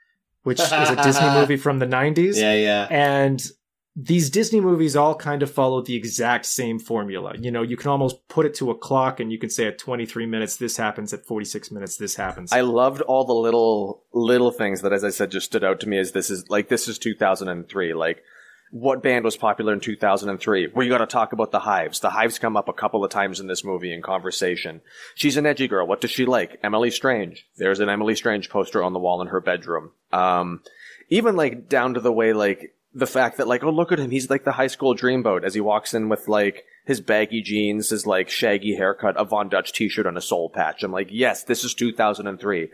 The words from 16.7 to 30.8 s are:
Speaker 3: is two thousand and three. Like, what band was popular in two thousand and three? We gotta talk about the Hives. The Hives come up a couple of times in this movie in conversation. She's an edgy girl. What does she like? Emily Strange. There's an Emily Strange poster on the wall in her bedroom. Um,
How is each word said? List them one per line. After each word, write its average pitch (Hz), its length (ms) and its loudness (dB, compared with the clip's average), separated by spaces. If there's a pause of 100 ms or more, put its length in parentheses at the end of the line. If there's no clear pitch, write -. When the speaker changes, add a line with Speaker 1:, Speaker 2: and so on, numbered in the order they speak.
Speaker 3:
is 113 100 -8
two 113 160 -4
thousand 95 360 0
and 87 200 -8
three. 90 240 -2
Like, 82 300 -2 (480)
what 127 320 -2
band 120 220 2
was 110 120 0
popular 107 360 0
in 101 60 0
two 107 160 -6
thousand 101 340 0
and 95 100 -6
three? 92 360 0
We 123 140 2
gotta 120 160 2
talk 110 260 0
about 110 200 -2
the 101 80 2
Hives. 92 400 0
The 101 100 0
Hives 113 300 0
come 107 180 0
up 101 100 0
a 101 60 -6
couple 104 320 0
of 95 60 -6
times 98 280 -2
in 95 60 -12
this 92 180 -6
movie 90 300 -6
in 85 80 -10
conversation. 90 800 -4 (320)
She's 143 240 0
an 147 80 2
edgy 143 220 0
girl. 95 180 0
What 92 160 0
does 117 80 -2
she 127 160 0
like? 120 380 0
Emily 107 260 2
Strange. 113 560 -2 (120)
There's 95 220 2
an 104 100 2
Emily 107 260 0
Strange 104 340 -2
poster 101 320 0
on 92 120 0
the 92 60 -4
wall 90 220 0
in 90 60 -6
her 92 120 -2
bedroom. 85 520 -4 (200)
Um, 90 500 0 (480)